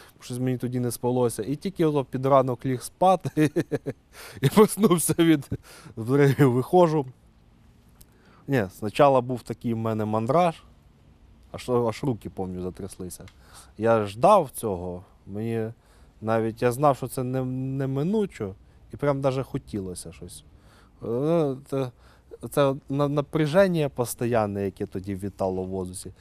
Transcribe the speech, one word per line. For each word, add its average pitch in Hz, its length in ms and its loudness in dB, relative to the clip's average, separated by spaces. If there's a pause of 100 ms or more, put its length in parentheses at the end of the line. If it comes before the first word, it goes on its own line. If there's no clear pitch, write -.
(180)
бо - 60 -20
щось 123 160 -10
мені 127 180 -2
тоді 123 220 -4
не 123 120 -2
спалося. 123 520 -2
І 135 120 -4
тільки 170 300 -2
ото 147 200 0
під 131 200 -6
ранок 131 400 4
ліг 131 160 -2
спати 185 540 0
<laughs> 151 160 4 (880)
і 139 80 4
проснувся 190 720 4
від 160 300 4 (480)
взривів, 135 540 4
виходжу. 156 540 4 (1400)
Ні, 131 240 2
спочатку 131 500 2
був 123 200 -6
такий 117 320 -6
в 113 40 -2
мене 110 280 -2
мандраж, 131 580 0 (880)
аж, - 180 -10
аж 120 340 0
руки, 117 260 -4
пам'ятаю, 90 340 -8
затряслися. 92 600 -12 (520)
Я 110 280 2
ждав 139 480 4
цього, 90 500 -6 (240)
мені 113 440 -6 (500)
навіть, 110 400 -2
я 123 100 2
знав, 139 260 2
що 131 100 -8
це 131 160 -6
не, 127 220 -4
неминучо, 135 1120 -4 (380)
і - 40 -14
прям 139 240 0
даже 135 220 0
хотілося 95 680 -8
щось. - 320 -20 (600)
Е, 143 520 0 (140)
це, 135 220 -4 (600)
це 139 240 2 (140)
на-, 143 180 0
напряження 151 840 0
постійне, 113 760 -2
яке 98 200 -6
тоді 98 300 -8
вітало 95 480 -4
в 92 40 -8
воздусі. 92 540 -10